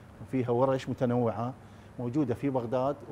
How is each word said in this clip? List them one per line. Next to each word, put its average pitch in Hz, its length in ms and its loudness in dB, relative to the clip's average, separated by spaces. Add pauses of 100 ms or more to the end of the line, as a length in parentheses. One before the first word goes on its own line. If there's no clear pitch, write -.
(300)
فيها 123 200 0
ورش 131 380 4
متنوعه 120 640 0 (460)
موجوده 123 360 0
في 139 160 -2
بغداد 127 460 0 (160)